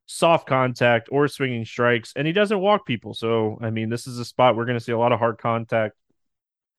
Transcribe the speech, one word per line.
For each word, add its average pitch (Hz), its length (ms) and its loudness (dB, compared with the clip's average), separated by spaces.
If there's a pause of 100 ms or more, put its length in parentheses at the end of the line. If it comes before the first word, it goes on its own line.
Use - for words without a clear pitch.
soft 165 420 2
contact 123 640 2
or 143 160 2
swinging 123 360 -4
strikes, 120 520 0
and 143 100 -2
he 165 60 -2
doesn't 208 260 0
walk 202 280 2
people. 107 280 -6
So, 113 460 0
I 113 100 -4
mean, 110 180 -4
this 117 200 -6
is 120 100 -12
a 120 60 -8
spot 123 320 2
we're 117 100 -4
gonna 120 140 -2
see 120 100 -10
a 113 80 -2
lot 120 140 2
of 107 80 0
hard 117 180 0
contact. 113 560 -2 (840)